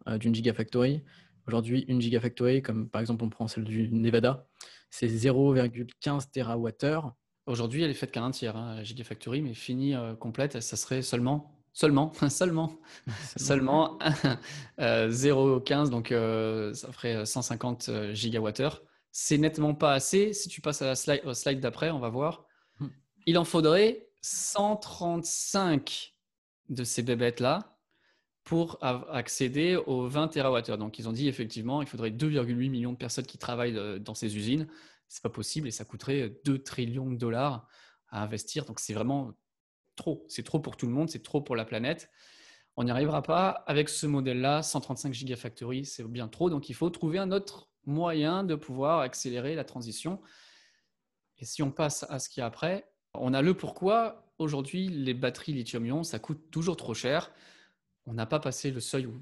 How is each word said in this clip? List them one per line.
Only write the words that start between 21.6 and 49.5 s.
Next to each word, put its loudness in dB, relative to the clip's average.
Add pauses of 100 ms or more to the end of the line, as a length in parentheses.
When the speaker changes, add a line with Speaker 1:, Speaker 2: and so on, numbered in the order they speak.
Speaker 2:
d'après, -2
on -2
va -2
voir. -2 (320)
Speaker 1:
Hmm. -6 (380)
Speaker 2:
Il 6
en 6
faudrait 4 (140)
cent 0
trente-cinq -2 (560)
de -4
ces -2
bébêtes-là 2 (640)
pour 0
av-, -2
accéder 0
aux 0
vingt 0
térawattheures. 0
Donc, -6
ils -6
ont -2
dit 2
effectivement, -2
il -6
faudrait -4
deux 0
virgule 0
huit 0
millions -2
de -6
personnes -6
qui -20
travaillent, -2
euh, -6
dans -10
ces -4
usines. 0 (420)
C'est -18
pas -2
possible -6
et -8
ça -10
coûterait, -4
euh, -8
deux 2
trillions -4
de -4
dollars -2 (420)
à -6
investir. -6
Donc, -10
c'est -6
vraiment -2 (600)
trop. -6
C'est -10
trop -4
pour -8
tout -6
le -2
monde, -2
c'est -12
trop -4
pour -6
la -2
planète. -4 (680)
On -2
n'y 0
arrivera 0
pas 2 (160)
avec 2
ce -4
modèle-là. 2
Cent -2
trente-cinq -6
gigafactories, -6
c'est -12
bien -6
trop. 0
Donc, -4
il -8
faut 0
trouver -2
un -2
autre -4 (160)
moyen 0
de 0
pouvoir 0
accélérer -4